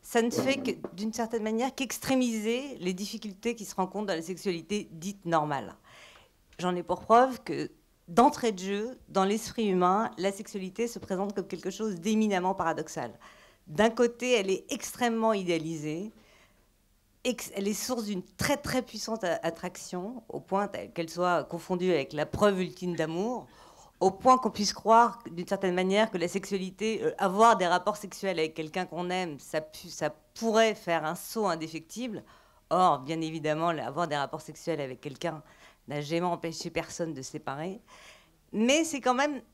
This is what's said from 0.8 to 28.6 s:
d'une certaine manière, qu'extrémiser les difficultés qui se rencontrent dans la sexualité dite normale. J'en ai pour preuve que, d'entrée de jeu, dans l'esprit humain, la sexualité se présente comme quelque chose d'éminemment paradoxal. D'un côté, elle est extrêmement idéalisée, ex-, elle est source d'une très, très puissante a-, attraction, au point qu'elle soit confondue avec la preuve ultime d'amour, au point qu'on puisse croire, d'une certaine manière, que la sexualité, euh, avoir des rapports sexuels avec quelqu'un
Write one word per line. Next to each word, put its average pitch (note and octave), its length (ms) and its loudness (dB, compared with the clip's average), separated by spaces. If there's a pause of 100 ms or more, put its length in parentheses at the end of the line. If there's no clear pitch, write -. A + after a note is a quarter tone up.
d'une G#3+ 180 -4
certaine A3+ 300 -2
manière, A3+ 300 -2
qu'extrémiser B3 1040 0
les F#3 140 -2
difficultés G#3 640 -6
qui A3 80 -12
se - 120 -12
rencontrent G3 320 -2
dans F#3 80 0
la E3 60 -4
sexualité F3+ 720 -6
dite E3+ 340 -12
normale. D3+ 500 0 (840)
J'en F3+ 160 0
ai F3 80 -4
pour F3 160 -2
preuve A#3+ 440 6
que, D3 280 -4 (380)
d'entrée A#3 420 6
de F#3 80 -8
jeu, G3+ 380 -6 (100)
dans F#3+ 160 2
l'esprit G#3+ 460 0
humain, F#3 480 4
la - 160 0
sexualité G3+ 560 -6
se G#3 100 -10
présente G3 340 -4
comme F#3 140 -4
quelque F3+ 240 -8
chose G3+ 300 -6
d'éminemment G3+ 520 2
paradoxal. D#3+ 640 -4 (500)
D'un G#3 220 4
côté, A#3+ 440 2
elle F#3+ 160 2
est - 200 0
extrêmement A3+ 640 0
idéalisée, E3 800 -2 (1120)
ex-, B3 320 -4
elle G3 140 -2
est G#3+ 40 -2
source A#3+ 300 -4
d'une G3+ 200 -4
très, - 340 0
très C4 240 -2
puissante A3 420 -6
a-, E3+ 180 0
attraction, F3+ 840 -6
au - 140 -8
point G3 260 0
qu'elle E3 420 -8
soit F3 360 2
confondue F3 480 0
avec C#3 180 0
la D3+ 140 -2
preuve G3+ 340 4
ultime F3 380 -4
d'amour, E3+ 500 -2 (520)
au F#3 120 6
point B3+ 260 6
qu'on A#3+ 120 0
puisse - 240 -2
croire, A3+ 580 6
d'une E3+ 160 -8
certaine F#3+ 260 0
manière, F#3+ 380 4
que F#3+ 60 -4
la E3+ 100 0
sexualité, G3 760 -4
euh, D#3+ 160 0
avoir G3+ 380 6
des F3+ 120 2
rapports F3 280 2
sexuels F#3+ 420 -6
avec D#3+ 160 -2
quelqu'un E3 320 -6